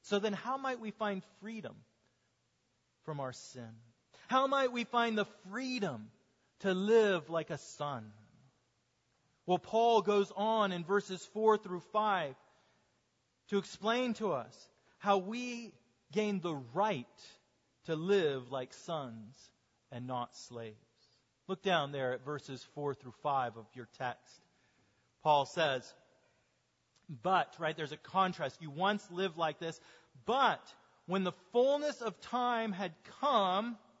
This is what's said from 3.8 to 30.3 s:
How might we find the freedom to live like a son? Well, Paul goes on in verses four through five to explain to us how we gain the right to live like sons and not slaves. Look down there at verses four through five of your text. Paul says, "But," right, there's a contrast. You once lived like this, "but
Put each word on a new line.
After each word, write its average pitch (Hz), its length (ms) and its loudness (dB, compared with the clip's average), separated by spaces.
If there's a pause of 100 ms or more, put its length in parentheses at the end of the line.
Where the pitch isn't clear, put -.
How 262 200 4
might 269 260 2
we 240 100 -2
find 233 340 0
the 208 100 0 (220)
freedom 202 600 -4 (500)
to 190 140 2
live 196 560 4
like 165 220 -2
a 151 60 -4
son? 127 540 -8 (1300)
Well, 180 140 2
Paul 226 420 4
goes 202 340 2
on 214 360 2
in 175 120 -4
verses 185 500 -2
four 214 240 6
through 180 240 -6 (120)
five 190 420 0 (1120)
to 202 80 2
explain 226 580 0
to 202 180 -2
us 123 360 -8 (300)
how 202 180 4
we 233 560 -6 (380)
gain 208 300 0
the 165 140 0 (180)
right 185 320 0 (800)
to 165 100 -2
live 156 560 2
like 127 220 -6
sons 123 640 -8 (560)
and 123 160 -10
not 123 300 -4
slaves. 113 400 -12 (720)
Look 185 160 -6
down 160 280 2
there 131 220 -2
at 127 100 -8
verses 139 400 -10 (120)
four 143 180 -4
through 127 300 -14
five 131 340 0
of 107 160 -16
your 120 240 -14
text. - 440 -8 (840)
Paul 147 220 6
says, 139 460 0 (1160)
"But," 170 500 0
right, 160 160 -2
there's 156 160 -6
a 151 60 -10
contrast. 180 640 0
You 156 80 -10
once 190 420 -2
lived 175 260 -4
like 156 220 0
this, 165 220 -8 (440)
"but 247 480 2 (340)